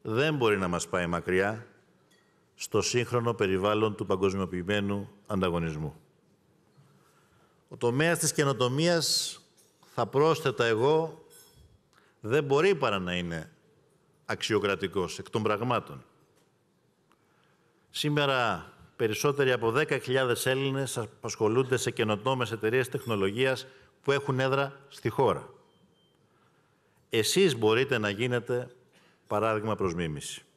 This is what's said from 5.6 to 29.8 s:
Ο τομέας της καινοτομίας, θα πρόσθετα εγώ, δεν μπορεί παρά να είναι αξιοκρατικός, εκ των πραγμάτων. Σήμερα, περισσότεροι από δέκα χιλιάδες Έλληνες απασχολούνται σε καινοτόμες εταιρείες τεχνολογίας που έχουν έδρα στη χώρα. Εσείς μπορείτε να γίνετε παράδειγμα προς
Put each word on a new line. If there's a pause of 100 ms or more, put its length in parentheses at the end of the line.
Ο
τομέας
της
καινοτομίας, (540)
θα
πρόσθετα
εγώ, (960)
δεν
μπορεί
παρά
να
είναι (760)
αξιοκρατικός,
εκ
των
πραγμάτων. (1900)
Σήμερα, (260)
περισσότεροι
από
δέκα
χιλιάδες
Έλληνες
απασχολούνται
σε
καινοτόμες
εταιρείες
τεχνολογίας (340)
που
έχουν
έδρα
στη
χώρα. (1600)
Εσείς
μπορείτε
να
γίνετε (520)
παράδειγμα
προς